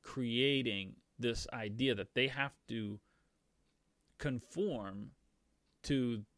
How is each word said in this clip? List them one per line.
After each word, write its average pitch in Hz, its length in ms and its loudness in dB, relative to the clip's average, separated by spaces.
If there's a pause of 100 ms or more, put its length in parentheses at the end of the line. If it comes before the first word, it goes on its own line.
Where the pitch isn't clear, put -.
creating 120 920 2 (200)
this 117 360 0
idea 113 420 0
that 98 180 -6
they 131 140 4
have 139 240 -2 (160)
to 107 320 -4 (1160)
conform 123 920 -4 (720)
to 120 400 2 (140)